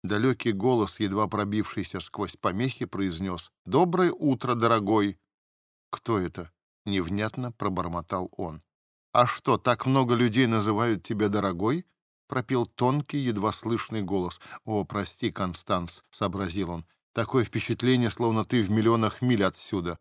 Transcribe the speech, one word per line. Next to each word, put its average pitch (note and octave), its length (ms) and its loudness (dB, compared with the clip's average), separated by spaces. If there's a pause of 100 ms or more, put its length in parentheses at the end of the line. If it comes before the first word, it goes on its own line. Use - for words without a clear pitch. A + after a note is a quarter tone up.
Далёкий A2+ 480 0
голос, G#2 480 0
едва G#2 280 0
пробившийся G2+ 720 -4
сквозь - 360 -6
помехи, A2+ 500 -2
произнёс: F#2 680 -4 (160)
«Доброе F3 440 4
утро, B2 440 0
дорогой!» A2 640 4 (720)
«Кто - 260 -2
это?» — F2 340 -4 (340)
невнятно G#2 680 -2
пробормотал F2+ 840 -4
он. D#2+ 280 -8 (480)
«А A#2+ 160 6
что, A#2 320 0
так - 260 0
много C3 300 4
людей A#2+ 320 4
называют A2 560 2
тебя G#2+ 260 0
дорогой?» — G2+ 560 0 (420)
пропел B2 380 -2
тонкий, C#3+ 540 0
едва G#2+ 320 0
слышный A2+ 500 -4
голос. F2+ 400 -2 (240)
«О, G#2 200 0
прости, G2+ 460 -4
Констанс», — F2+ 800 -4
сообразил F#2 600 -4
он. E2 140 -8 (280)
«Такое A#2+ 300 0
впечатление, A#2+ 680 0
словно A2 340 0
ты A#2+ 200 0
в F#2+ 80 -2
миллионах A2 500 2
миль A#2+ 220 2
отсюда». F2 580 -2